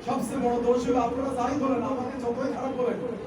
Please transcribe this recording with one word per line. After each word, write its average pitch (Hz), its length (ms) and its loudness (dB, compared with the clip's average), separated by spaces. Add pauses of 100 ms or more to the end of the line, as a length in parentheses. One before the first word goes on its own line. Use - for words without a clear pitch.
সবচেয়ে 247 380 -2
বড় 240 200 2
দোষ 240 240 4
হলো, 247 120 4
আপনারা 247 340 0
যাই 254 260 0
বলেন, 254 240 2
আমাকে 254 380 -2
যতই 247 320 -2
খারাপ 254 240 -4
বলেন 233 200 0 (300)